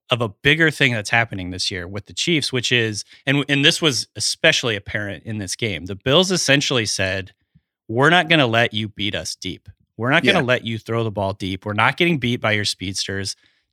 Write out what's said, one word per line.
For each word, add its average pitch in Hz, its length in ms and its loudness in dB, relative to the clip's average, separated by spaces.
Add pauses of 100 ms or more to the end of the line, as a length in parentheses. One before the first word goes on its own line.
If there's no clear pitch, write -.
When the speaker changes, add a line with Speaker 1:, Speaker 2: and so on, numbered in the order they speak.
(120)
Speaker 1:
of 117 100 0
a 110 80 -2
bigger 151 400 2
thing 135 240 2
that's 107 160 -6
happening 107 420 0
this - 200 -4
year 90 160 -8
with 98 180 -12
the - 80 -20
Chiefs, - 400 -2
which 123 180 -4
is, 110 320 0 (220)
and, 139 240 0
and 139 160 2
this 165 160 4
was 120 340 0
especially 127 600 0
apparent 101 480 -8
in 110 160 -8
this 92 160 -6
game. 87 300 -4
The 98 100 -8
Bills 165 360 4
essentially 139 540 2
said, 95 480 -4 (540)
"We're 135 240 4
not 170 180 4
gonna 156 160 4
let 113 300 2
you 107 120 -4
beat 101 280 -6
us - 200 -8
deep. - 340 -12 (280)
We're 120 140 -2
not 165 120 4
gonna 190 160 4
Speaker 2:
Yeah. 131 60 0
Speaker 1:
let 123 200 0
you 113 120 -4
throw 113 260 -4
the 113 60 -2
ball 98 240 -2
deep. 95 320 -6
We're 104 80 -4
not 117 240 2
getting 170 220 2
beat 120 220 -2
by 110 100 0
your 104 140 0
speedsters." 98 680 -6 (380)